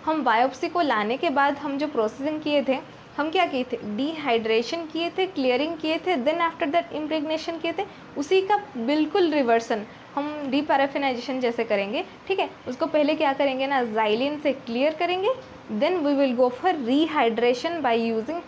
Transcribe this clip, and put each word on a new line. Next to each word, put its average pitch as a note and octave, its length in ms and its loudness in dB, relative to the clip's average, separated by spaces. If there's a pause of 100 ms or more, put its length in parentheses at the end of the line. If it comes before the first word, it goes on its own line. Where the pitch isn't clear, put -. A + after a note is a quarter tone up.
हम D#4 200 0
बायोप्सी B3+ 440 2
को E4+ 120 -2
लाने A#3 360 0
के E4 140 0
बाद C#4+ 280 2
हम C#4 200 -6
जो D4 100 -2
प्रोसेसिंग C#4 540 -2
किए D4 260 2
थे, C4 100 0 (380)
हम D4 140 0
क्या F4 160 2
किए B3+ 260 -2
थे, - 60 -4 (180)
डिहाइड्रेशन C4 960 0
किए E4 260 -2
थे, F#4 80 2
क्लियरिंग C#4 520 0
किए D#4 200 -2
थे, E4+ 180 0
then D4 300 0
after E4 260 -2
that E4+ 280 0
impregnation D#4 640 -4
किए E4 100 -2
थे, F#4 120 -4 (340)
उसी F#4 220 4
का G4 160 2 (200)
बिल्कुल D4+ 560 2
रिवर्सन A#3 520 2 (300)
हम D4 180 -4 (180)
deparaffinization C#4 920 0
जैसे A#3 240 0
करेंगे, G#3 400 -2 (240)
ठीक F#4+ 120 0
है। D4+ 80 0 (200)
उसको C4 180 -2
पहले D#4 280 4
क्या D#4 180 2
करेंगे C4+ 340 0
ना, C4+ 180 2
xylene A3+ 580 0
से C#4+ 100 2
क्लियर C4+ 420 0
करेंगे, F#4 400 0 (400)
then D#4 320 2
we C#4+ 120 4
will C4 220 4
go B3 100 6 (100)
for F4+ 140 2 (140)
rehydration C4+ 960 2
by A#3+ 160 4
using A3+ 480 -2